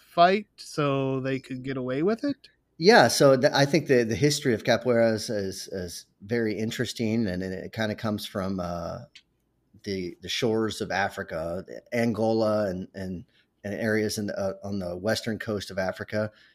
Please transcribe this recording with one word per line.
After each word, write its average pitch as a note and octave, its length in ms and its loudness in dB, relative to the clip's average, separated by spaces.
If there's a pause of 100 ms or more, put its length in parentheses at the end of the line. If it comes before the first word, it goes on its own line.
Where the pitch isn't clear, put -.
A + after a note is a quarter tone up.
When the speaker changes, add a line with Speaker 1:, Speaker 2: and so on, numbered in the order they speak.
Speaker 1:
fight F#3+ 380 4 (100)
so C#3 640 -2
they C3+ 200 -4
could B2+ 220 -10
get C3+ 140 -8
away B2+ 260 -4
with G#3+ 220 0
it? C#4+ 240 -6 (300)
Speaker 2:
Yeah, F3 300 8
so C3+ 280 6
the, C3 200 4
I C#3 80 6
think C#3+ 220 2
the, B2 180 6
the A2+ 100 -2
history C#3+ 380 2
of G#2 120 0
capoeira A#2 500 4
is, G#2+ 160 -4
is, G2 420 -4
is F2+ 320 -8 (160)
very A2 380 -2
interesting, A2+ 680 -2
and, F#2 160 -4
and F#2 120 -6
it F#2 180 -10
kinda G#2+ 220 -4
comes G#2 320 -4
from, F#2+ 340 -4
uh, F2 380 -6 (840)
the, F#2 360 -6
the F#2 80 -12
shores A2 520 -2
of F#2 100 -6
Africa, F2+ 720 -4 (280)
Angola, A2 760 2
and, F#2 260 -6
and, F#2 300 -8 (400)
and G2+ 100 -6
areas G#2+ 440 -2
in G#2 80 -4
the, - 120 -6
uh, F#2+ 140 -2 (100)
on G2+ 160 -6
the F2+ 180 -6
western G#2+ 420 -4
coast G#2 320 -6
of F#2+ 80 -8
Africa. G#2 520 -4 (240)